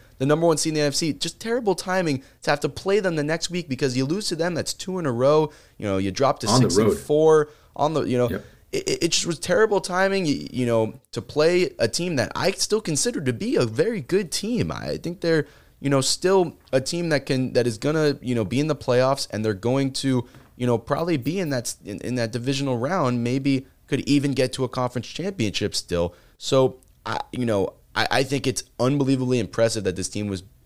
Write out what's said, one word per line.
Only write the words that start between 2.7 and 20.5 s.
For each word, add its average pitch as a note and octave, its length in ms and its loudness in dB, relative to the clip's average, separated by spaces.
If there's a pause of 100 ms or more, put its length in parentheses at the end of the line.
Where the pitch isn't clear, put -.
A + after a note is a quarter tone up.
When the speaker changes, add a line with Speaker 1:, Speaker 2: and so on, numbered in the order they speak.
Speaker 1:
them F#3 160 0
the D3+ 80 0
next D#3 280 -2
week F3 180 -6
because C3 280 -2
you C3 80 2
lose F#3 240 -2
to F3 60 -4
them. E3+ 200 -2
That's B2 200 -4
two F#3 240 -8
in E3 80 -2
a B2+ 60 0
row. D3 400 4 (260)
You - 80 -6
know, F#2+ 120 0
you G2 120 0
drop B2+ 300 2
to A2 80 -2
Speaker 2:
On B2 140 6
the G2 80 4
Speaker 1:
six G2+ 200 4
and - 80 0
four D#3 460 4
Speaker 2:
road. - 40 -6 (280)
Speaker 1:
on D#3 180 0
the, C#3 80 0
you B2 160 0
know, B2 100 2
Speaker 2:
Yep. - 160 -6 (280)
Speaker 1:
it, - 160 -4
it, D3+ 160 0
it E3+ 80 2
just - 140 0
was E3+ 120 -4
terrible G#3 420 2
timing, F#3+ 460 0
you, C3+ 240 -2
you B2 160 -2
know, A2+ 340 0 (120)
to A2+ 100 -6
play E3+ 560 2
a A#2 100 2
team E3+ 280 -4
that A2 180 0
I D#3 180 0
still - 280 -2
consider G3+ 400 -2
to B2+ 120 0
be A3 240 -4
a D3 80 4
very D#3+ 360 0
good F3 320 0
team. F#3+ 400 -2
I B1+ 240 -6
think F3 240 -8
they're, D#3+ 260 2 (340)
you C#3 100 -2
know, C3+ 100 4
still F3+ 560 2 (160)
a C3 80 4
team E3+ 300 -4
that C#3+ 160 0
can, B2+ 260 0
that A#2+ 160 2
is G#2+ 100 -2
gonna, D3 420 0
you B2 140 -2
know, A2+ 100 0
be A#2 160 -2
in D3+ 60 0
the D3+ 100 0
playoffs, C3 540 2
and G#2+ 140 -2
they're G#2+ 100 0
going C3 400 0
to, C3 320 0 (300)